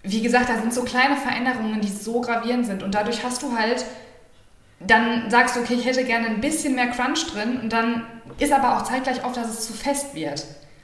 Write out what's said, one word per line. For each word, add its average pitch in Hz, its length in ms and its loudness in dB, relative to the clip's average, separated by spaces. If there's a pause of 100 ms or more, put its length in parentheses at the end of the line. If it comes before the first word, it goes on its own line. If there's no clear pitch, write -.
wie 220 140 0
gesagt, 247 280 4
da 220 80 0
sind 226 140 0
so 240 120 -2
kleine 262 320 4
Veränderungen, 233 640 0
die 202 60 0
so 233 340 -2
gravierend 233 460 0
sind 185 160 -4
und 202 100 -2
dadurch 233 300 0
hast 247 180 -4
du 240 160 -2
halt, 233 280 0 (960)
dann 226 520 4
sagst 247 240 4
du, 240 60 0
okay, 233 120 0
ich 240 120 0
hätte 254 180 2
gerne 233 240 0
ein 214 140 -2
bisschen 294 340 0
mehr 247 160 0
Crunch 254 400 0
drin 220 280 -2
und 226 140 -2
dann 233 300 0 (340)
ist 285 160 2
aber 254 240 4
auch - 60 -2
zeitgleich 262 420 -2
oft, 247 120 -4
dass 226 120 -4
es 214 160 -6
zu - 80 -10
fest - 400 -2
wird. 143 320 -6 (380)